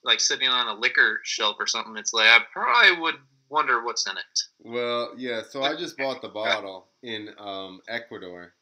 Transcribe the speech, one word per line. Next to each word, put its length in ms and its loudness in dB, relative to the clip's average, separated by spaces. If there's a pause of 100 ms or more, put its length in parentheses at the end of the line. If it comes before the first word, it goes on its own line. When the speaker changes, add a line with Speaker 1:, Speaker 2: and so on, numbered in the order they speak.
Speaker 1:
like, 160 2
sitting 260 0
on 220 2
a 100 -6
liquor 440 4
shelf 360 -2
or 80 -2
something, 300 -4
it's 160 -6
like, 140 4
I 120 10 (140)
probably 480 4
would 140 0 (340)
wonder 340 2
what's 260 -4
in 80 -8
it. 60 -12 (360)
Speaker 2:
Well, 580 -4
yeah, 300 -4
so 140 -8
I 140 0
just 220 -10
bought 240 -4
the 80 -12
bottle 580 -4 (160)
in, 340 -10
um, 520 -10
Ecuador. 720 -10